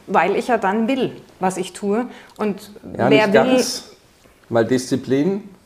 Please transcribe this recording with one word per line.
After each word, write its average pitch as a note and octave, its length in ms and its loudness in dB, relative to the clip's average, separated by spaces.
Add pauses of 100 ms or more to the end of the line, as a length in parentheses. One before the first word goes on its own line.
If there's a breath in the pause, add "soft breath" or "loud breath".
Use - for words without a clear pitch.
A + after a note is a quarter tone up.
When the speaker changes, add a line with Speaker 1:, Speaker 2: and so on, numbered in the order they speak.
Speaker 1:
weil F#3+ 280 2
ich A#3 120 -4
ja A#3+ 100 2
dann G#3 300 0
will, A#3+ 240 -2 (280)
was F#3 180 -2
ich F3+ 160 -8
tue. G#3+ 340 -2 (300 loud breath)
Und G#3 340 -6 (260)
Speaker 2:
Ja, B3 120 2
Speaker 1:
wer G#3+ 180 6
Speaker 2:
nicht - 0 -
Speaker 1:
will G3 60 2 (220)
Speaker 2:
ganz, - 280 0 (680)
weil A#2 160 2
Disziplin, C3+ 840 -2 (160)